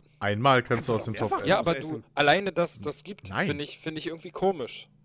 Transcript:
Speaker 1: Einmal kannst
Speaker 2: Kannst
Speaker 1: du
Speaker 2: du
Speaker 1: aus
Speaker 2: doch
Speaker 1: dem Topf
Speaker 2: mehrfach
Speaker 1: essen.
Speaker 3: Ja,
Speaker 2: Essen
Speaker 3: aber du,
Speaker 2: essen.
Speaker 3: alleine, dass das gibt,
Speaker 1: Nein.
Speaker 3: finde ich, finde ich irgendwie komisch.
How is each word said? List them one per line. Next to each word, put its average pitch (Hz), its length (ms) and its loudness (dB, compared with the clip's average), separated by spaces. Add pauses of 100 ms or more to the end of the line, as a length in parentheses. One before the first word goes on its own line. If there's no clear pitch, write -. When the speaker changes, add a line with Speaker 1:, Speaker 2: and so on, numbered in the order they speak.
(180)
Speaker 1:
Einmal 117 440 4
kannst - 240 -2
Speaker 2:
Kannst - 20 0
Speaker 1:
du 120 40 2
Speaker 2:
du 110 40 2
Speaker 1:
aus 107 80 -2
Speaker 2:
doch 113 80 -6
Speaker 1:
dem - 40 -6
Topf 107 140 -2
Speaker 2:
mehrfach 392 140 0
Speaker 1:
essen. - 40 0
Speaker 3:
Ja, 185 120 4
Speaker 2:
Essen - 80 0
Speaker 3:
aber 156 120 0
du, 151 80 -10
Speaker 2:
essen. 156 160 -8 (100)
Speaker 3:
alleine, 165 380 4
dass 165 280 0
das 147 240 -6
gibt, - 240 -14
Speaker 1:
Nein. 113 200 0
Speaker 3:
finde 143 160 -2
ich, - 140 -10
finde 156 200 -8
ich 151 80 -8
irgendwie 165 240 -8
komisch. 175 580 -2 (160)